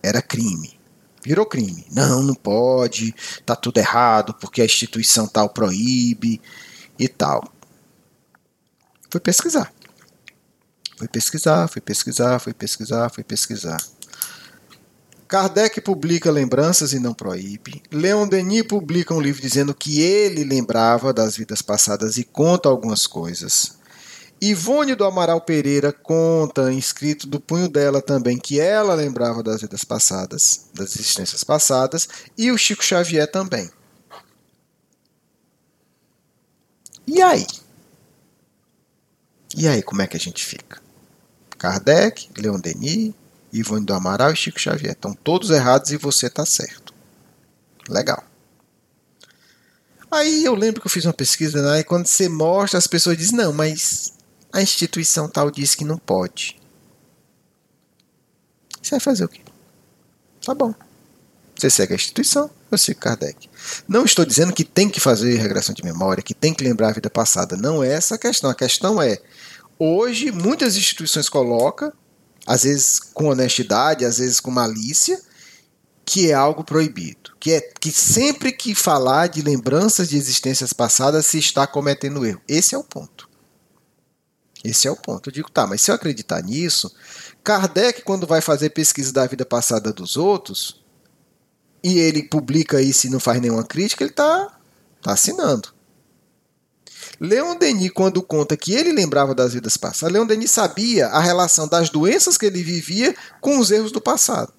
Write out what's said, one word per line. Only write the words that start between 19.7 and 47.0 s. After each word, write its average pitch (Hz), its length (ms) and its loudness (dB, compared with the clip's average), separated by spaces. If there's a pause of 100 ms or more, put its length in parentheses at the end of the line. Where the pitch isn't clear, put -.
que 147 260 -2
ele 185 440 2
lembrava 120 680 2
das 110 240 0
vidas 110 280 -8
passadas 104 540 -2
e 123 60 -4
conta 165 460 2
algumas 113 380 0
coisas. - 680 -4 (640)
Ivone 214 540 0
do 208 100 0
Amaral 175 380 0
Pereira 143 500 0
conta, 160 800 0
inscrito 143 540 -4
do 143 140 -6
punho 139 280 -2
dela 143 360 0
também, 123 340 0
que 143 220 -4
ela 196 340 2
lembrava 120 480 -2
das 110 200 -4
vidas 101 220 -10
passadas, - 920 -2
das 98 220 -8
existências - 480 -4
passadas, 147 640 0 (300)
e 233 140 0
o 233 60 0
Chico - 260 0
Xavier 165 480 2
também. 180 400 -6 (3250)
E 320 120 2
aí? 359 280 6 (2000)
E 156 100 0
aí, 123 140 2
como - 220 -4
é - 40 -2
que - 100 -10
a - 20 -6
gente - 260 -8
fica? - 340 -16 (800)
Kardec, 143 800 2
Leon 104 220 -4
Denis, 214 540 -4 (440)
Ivone 107 280 -2
do 101 80 -2
Amaral 98 400 2
e - 20 0
Chico - 240 -6
Xavier. - 320 -4
Estão 101 220 -10
todos 185 360 -2
errados 139 420 4
e 147 60 -6
você 135 320 -2
tá - 160 -6
certo. - 480 -6 (960)